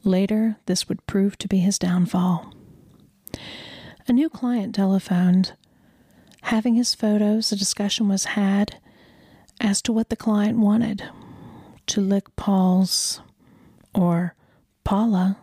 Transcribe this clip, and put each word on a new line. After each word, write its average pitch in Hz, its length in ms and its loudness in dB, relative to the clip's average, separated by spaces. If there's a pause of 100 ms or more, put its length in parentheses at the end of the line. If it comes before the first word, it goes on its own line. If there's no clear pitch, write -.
Later, 208 540 0 (100)
this - 220 -4
would - 180 -8
prove 196 320 0
to - 80 -12
be 190 120 0
his 190 200 0
downfall. 180 760 0 (1600)
A 254 40 2
new 285 160 2
client 233 460 -4
telephoned. 185 760 2 (920)
Having 226 300 0
his 240 200 0
photos, 214 580 0
a 208 40 -2
discussion 202 520 -2
was 196 160 0
had 202 560 0 (800)
as 202 220 0
to 240 100 -2
what 220 160 0
the 220 80 -4
client 214 420 0
wanted. 214 460 2 (840)
To - 120 -2
lick 196 340 -2
Paul's, 185 840 0 (760)
or 175 400 0 (480)
Paula 196 600 0